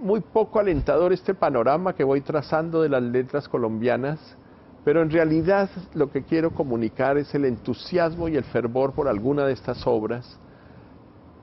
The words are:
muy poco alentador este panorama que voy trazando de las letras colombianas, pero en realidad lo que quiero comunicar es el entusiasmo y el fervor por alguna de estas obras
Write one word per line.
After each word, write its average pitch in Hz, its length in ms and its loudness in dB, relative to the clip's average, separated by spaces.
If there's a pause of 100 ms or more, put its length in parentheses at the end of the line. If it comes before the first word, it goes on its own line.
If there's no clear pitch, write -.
muy 226 180 0
poco 214 400 -2
alentador 175 540 2
este 185 200 -2
panorama 151 600 0
que 156 100 -2
voy 139 160 2
trazando 160 640 -2
de 156 80 2
las 131 120 2
letras 127 460 -2
colombianas, 120 720 -2 (640)
pero 147 180 4
en 160 80 2
realidad 165 600 2 (240)
lo 143 180 0
que 135 120 -4
quiero 160 280 0
comunicar 131 680 0
es 147 160 -4
el 143 120 0
entusiasmo 165 840 -2
y 160 80 -2
el 135 80 0
fervor 123 480 0
por 147 160 -2
alguna 131 380 0
de 135 80 2
estas - 340 -6
obras 117 500 -2 (1040)